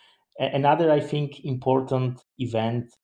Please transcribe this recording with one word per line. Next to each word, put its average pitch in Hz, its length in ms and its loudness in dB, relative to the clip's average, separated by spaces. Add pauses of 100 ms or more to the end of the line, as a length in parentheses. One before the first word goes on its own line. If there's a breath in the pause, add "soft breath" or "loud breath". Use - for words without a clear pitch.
(400 soft breath)
A-, 135 160 -2
another, 151 340 4
I 147 120 4
think, 147 420 -6
important 131 800 -2 (160)
event, 117 560 -4 (100)